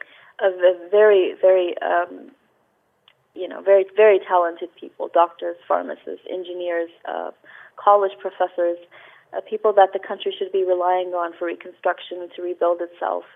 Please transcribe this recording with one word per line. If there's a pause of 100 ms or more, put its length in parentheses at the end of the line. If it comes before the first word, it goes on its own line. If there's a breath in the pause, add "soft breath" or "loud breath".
(400 loud breath)
of
a
very,
very,
um, (1040)
you
know,
very, (100)
very
talented (100)
people:
doctors, (100)
pharmacists,
engineers, (180)
uh, (440 loud breath)
college
professors, (560 loud breath)
uh,
people
that
the
country
should
be
relying
on
for
reconstruction
and
to
rebuild
itself. (120)